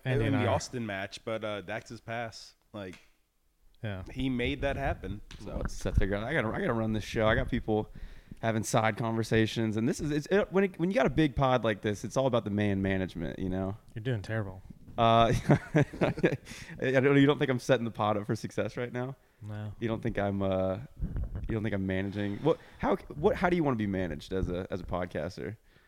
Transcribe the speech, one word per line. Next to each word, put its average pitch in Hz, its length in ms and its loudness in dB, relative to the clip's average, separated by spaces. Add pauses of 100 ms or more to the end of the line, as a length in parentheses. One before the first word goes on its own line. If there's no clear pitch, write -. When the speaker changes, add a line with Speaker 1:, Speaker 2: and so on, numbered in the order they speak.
Speaker 1:
Andy 120 200 2
Speaker 2:
in - 100 2
Speaker 1:
and 104 80 2
Speaker 2:
the 104 40 2
Speaker 1:
I - 40 4
are. - 40 4
Speaker 2:
Austin 127 300 -4
match, 101 400 -6
but, 110 180 -4
uh, 104 180 -4
Dax's 107 380 -10
pass, 117 540 -10 (200)
like, 95 260 -12 (840)
Speaker 1:
Yeah. 98 280 -6
Speaker 2:
he 131 180 -4
made 127 320 -2
that 139 160 -2
happen. 139 440 -4 (180)
So. 101 80 -14
Speaker 3:
Well, - 100 -8
let's - 160 -4
set - 220 -4
figure 101 200 4
out. 104 80 -4
I 135 100 -4
gotta, 120 160 2
I 107 100 -2
gotta 180 140 0
run 110 200 0
this 107 100 -2
show. 110 240 2
I 110 60 6
got 127 160 2
people 107 400 0 (500)
having 113 220 0
side 110 360 2
conversations, 113 800 2
and 117 120 2
this - 100 -2
is, 147 120 -2
it's, 147 160 -2
it, 196 240 2
when 196 140 4
it, 190 140 -6
when 180 120 2
you 196 40 -6
got 254 120 4
a 143 40 2
big 147 240 2
pod 127 280 4
like 110 180 0
this, 107 220 -2
it's 110 140 -4
all 135 100 4
about 117 160 2
the 101 80 -4
man 101 320 2
management, 92 560 -2
you 92 100 -2
know? 95 260 -2 (200)
Speaker 1:
You're 110 80 -8
doing 117 180 -2
terrible. 98 400 -6 (360)
Speaker 3:
Uh, 113 360 6 (140)
<laughs> - 260 4
I - 1300 0
don't, 139 180 6
you 139 80 10
don't 139 140 4
think 135 100 0
I'm 123 100 0
setting 117 260 2
the 110 60 -4
pod 107 260 2
up 104 100 -4
for 117 80 0
success 107 400 -4
right 123 160 -6
now? 123 240 -6 (260)
Speaker 1:
No. 104 380 -8
Speaker 3:
You 117 80 -2
don't 113 160 -4
think 104 160 -2
I'm, 101 220 0
uh, 95 340 0 (720)
you 110 60 -2
don't 107 100 -2
think 110 100 -2
I'm 95 140 -2
managing? 101 560 -2
What, 160 140 2 (200)
how, 240 200 0 (180)
what, 156 200 2
how 180 140 0
do 175 60 4
you 170 80 2
wanna 131 140 2
be 107 100 0
managed 92 460 -2
as 92 160 0
a, 90 200 -4
as 90 120 -4
a - 20 -10
podcaster? 90 720 -6 (320)